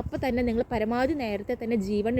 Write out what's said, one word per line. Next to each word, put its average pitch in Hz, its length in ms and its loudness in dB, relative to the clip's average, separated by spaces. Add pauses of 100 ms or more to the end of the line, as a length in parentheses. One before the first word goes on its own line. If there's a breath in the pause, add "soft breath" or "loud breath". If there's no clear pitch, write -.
അപ്പം - 220 -4
തന്നെ 254 240 2
നിങ്ങൾ 226 240 2
പരമാവധി 240 480 2
നേരത്തെ 208 400 -2
തന്നെ 233 160 0 (100)
ജി 208 200 0
വൺ 240 140 0